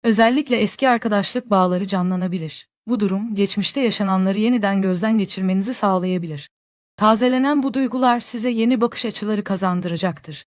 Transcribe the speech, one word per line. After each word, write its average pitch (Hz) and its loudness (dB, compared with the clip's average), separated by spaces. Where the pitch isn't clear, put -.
Özellikle 240 2
eski 214 0
arkadaşlık 233 -2
bağları 185 2
canlanabilir. 180 -4
Bu 226 -2
durum, 202 -2
geçmişte 196 -2
yaşananları 190 0
yeniden 208 2
gözden 196 0
geçirmenizi 190 -2
sağlayabilir. 180 -2
Tazelenen 254 2
bu 262 -2
duygular 254 0
size 233 -6
yeni 226 2
bakış 233 -2
açıları 208 -4
kazandıracaktır. 180 -4